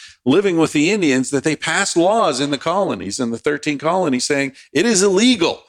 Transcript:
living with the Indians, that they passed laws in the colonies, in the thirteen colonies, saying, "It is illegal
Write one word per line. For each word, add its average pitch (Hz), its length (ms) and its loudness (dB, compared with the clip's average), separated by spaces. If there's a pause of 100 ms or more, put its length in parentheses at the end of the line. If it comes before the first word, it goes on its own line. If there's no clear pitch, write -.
(240)
living 180 340 2
with 156 140 2
the 156 180 2
Indians, 143 400 0
that 139 140 -2
they 156 120 -2
passed 180 400 -2
laws 175 440 2
in 143 100 -4
the 143 80 -4
colonies, 131 640 -4
in 120 100 -2
the 117 80 -6
thirteen 147 400 -4
colonies, 151 460 -2
saying, 139 280 -2 (200)
"It 165 140 2
is 208 160 2
illegal 202 680 2